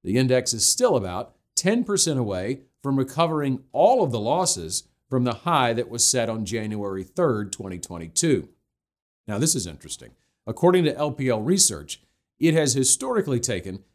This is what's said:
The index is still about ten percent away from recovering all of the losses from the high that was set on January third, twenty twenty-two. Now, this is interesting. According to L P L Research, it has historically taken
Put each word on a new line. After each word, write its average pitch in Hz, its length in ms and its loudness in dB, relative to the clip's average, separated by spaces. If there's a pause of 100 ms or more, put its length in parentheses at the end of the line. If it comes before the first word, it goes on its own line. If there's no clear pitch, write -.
The 98 140 0
index 127 340 2
is 110 140 0
still 233 300 2
about 95 400 -6 (200)
ten 220 280 2
percent 170 340 0
away 104 440 -4 (200)
from 139 160 0
recovering 143 720 0
all 220 320 4
of 147 80 0
the 113 100 -2
losses 110 680 -2 (200)
from 127 160 2
the 120 100 0
high 135 380 0
that 117 160 -2
was 117 160 -2
set 117 240 2
on 110 160 -4
January 101 600 -4
third, 107 460 0
twenty 92 280 -10
twenty-two. 85 720 -2 (760)
Now, 104 120 -4
this 160 160 0
is 87 120 -4
interesting. 69 440 -16 (360)
According 175 380 4
to 151 120 0
L 147 160 -4
P 127 180 -2
L 110 100 0
Research, 107 640 0 (360)
it 160 140 4
has 147 220 2
historically 143 680 0
taken 98 440 -6 (100)